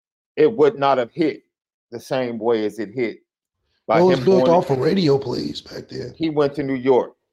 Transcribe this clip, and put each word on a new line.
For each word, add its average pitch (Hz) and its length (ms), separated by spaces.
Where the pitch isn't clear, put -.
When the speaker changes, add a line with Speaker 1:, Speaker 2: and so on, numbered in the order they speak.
Speaker 1:
it 151 140
would 139 280
not 139 180
have 120 140
hit - 320
the 120 100
same 123 380
way 110 260
as 104 140
it 101 160
hit 117 240
by 110 100
Speaker 2:
Well, 180 100
it 185 40
was 170 100
Speaker 1:
him 127 40
Speaker 2:
built 185 220
Speaker 1:
going 165 100
Speaker 2:
off 180 140
of 135 80
radio 151 400
plays - 420
back - 280
then. 127 280
Speaker 1:
He 160 140
went 143 240
to 151 80
New 135 140
York. 123 380